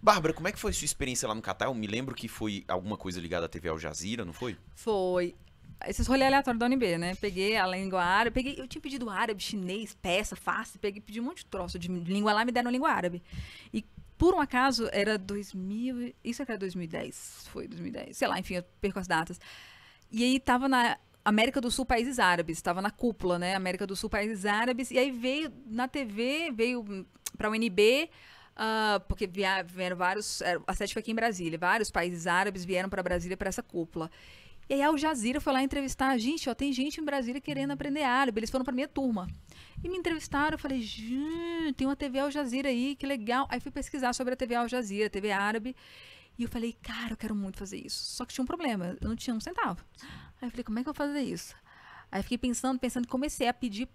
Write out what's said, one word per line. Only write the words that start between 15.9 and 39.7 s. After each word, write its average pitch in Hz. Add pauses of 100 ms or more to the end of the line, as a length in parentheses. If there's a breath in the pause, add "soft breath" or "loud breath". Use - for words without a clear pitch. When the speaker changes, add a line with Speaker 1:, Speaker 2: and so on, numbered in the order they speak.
Speaker 2:
isso 233
é 277
que 240
era 214
dois 190
mil 180
e 165
dez, -
foi -
dois -
mil 170
e -
dez, -
sei -
lá, 185
enfim, 185
eu 175 (180)
perco 202
as 180
datas. 170 (720 loud breath)
E 226
aí 254
tava 247
na 247 (280)
América 220
do 240
Sul, 254
países 247
árabes, 170
tava 180
na 202
cúpula, 190
né? 180
América 190
do 196
Sul, 208
países 208
árabes, 233
e 254
aí 262
veio 254 (140)
na 233
T 277
V, 254
veio 220 (320)
pra 214
U 214
N 226
B, 226 (460 loud breath)
ah, 220
porque -
via-, 190
vieram 180
vários, 185
é, 175
a 190
sede 196
foi -
aqui 226
em -
Brasília, 185
vários 190
países 175
árabes 185
vieram 185
pra 190
Brasília 180
pra 190
essa 190
cúpula. 165 (580 loud breath)
E 262
aí 277
a 285
Al 311
Jazeera 277
foi 285
lá 262
entrevistar, 269
gente, 269
ó, 196
tem 277
gente 269
em 311
Brasília 269
querendo 277
aprender 285
árabe, 247
eles -
foram 262
pra 262
minha 269
turma. 220 (540 loud breath)